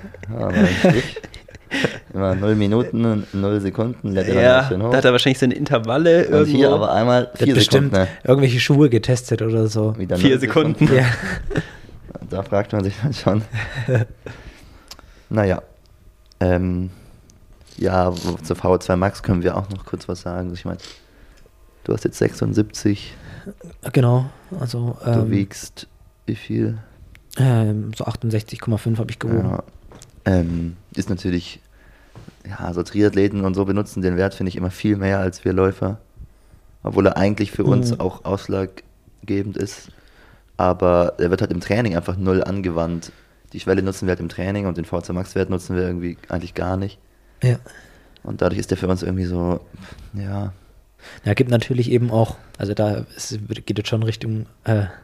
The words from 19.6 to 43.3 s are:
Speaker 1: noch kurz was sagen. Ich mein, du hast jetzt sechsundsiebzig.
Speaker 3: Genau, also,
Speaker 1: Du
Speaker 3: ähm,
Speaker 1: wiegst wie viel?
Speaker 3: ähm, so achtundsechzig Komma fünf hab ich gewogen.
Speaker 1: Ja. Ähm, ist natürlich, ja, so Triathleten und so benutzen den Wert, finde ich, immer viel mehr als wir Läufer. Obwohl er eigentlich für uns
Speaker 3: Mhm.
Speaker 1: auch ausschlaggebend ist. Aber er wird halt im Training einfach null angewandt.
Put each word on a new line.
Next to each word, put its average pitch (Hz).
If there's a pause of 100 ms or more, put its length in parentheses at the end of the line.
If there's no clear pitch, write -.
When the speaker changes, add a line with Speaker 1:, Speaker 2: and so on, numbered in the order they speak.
Speaker 1:
noch 95
kurz -
was 90
sagen. 90
Ich 87
mein, 90 (1080)
du -
hast 110
jetzt -
sechsundsiebzig. 107 (800)
Speaker 3:
Genau, 127 (340)
also, 120
Speaker 1:
Du 123
Speaker 3:
ähm, 113
Speaker 1:
wiegst - (380)
wie 110
viel? 110 (600)
Speaker 3:
ähm, 107
so -
achtundsechzig 110
Komma 110
fünf 113
hab 110
ich -
gewogen. 113
Speaker 1:
Ja. - (600)
Ähm, 85 (200)
ist -
natürlich, 90 (840)
ja, 90
so 87
Triathleten 101
und 95
so 98
benutzen 98
den 90
Wert, 95
finde 95
ich, 90
immer 92
viel 107
mehr 98
als 95
wir 95
Läufer. 95 (840)
Obwohl 101
er -
eigentlich 101
für -
uns 123
Speaker 3:
Mhm. 113
Speaker 1:
auch -
ausschlaggebend 98
ist. - (680)
Aber 90
er 87
wird 95
halt 101
im 87
Training 104
einfach 90
null 95
angewandt. 85 (420)